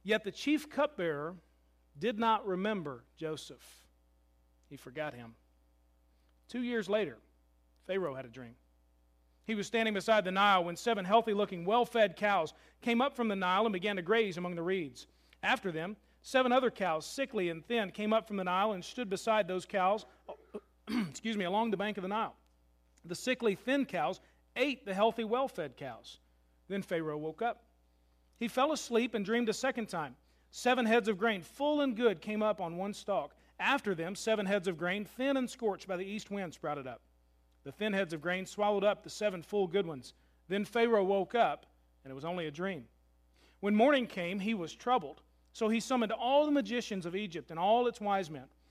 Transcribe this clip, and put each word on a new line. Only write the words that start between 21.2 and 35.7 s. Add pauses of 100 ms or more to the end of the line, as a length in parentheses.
me,
along
the
bank
of
the
Nile. (680)
The
sickly,
thin
cows (340)
ate
the
healthy,
well-fed
cows. (500)
Then
Pharaoh
woke
up. (760)
He
fell
asleep
and
dreamed
a
second
time. (340)
Seven
heads
of
grain,
full
and
good,
came
up
on
one
stalk. (240)
After
them,
seven
heads
of
grain,
thin
and
scorched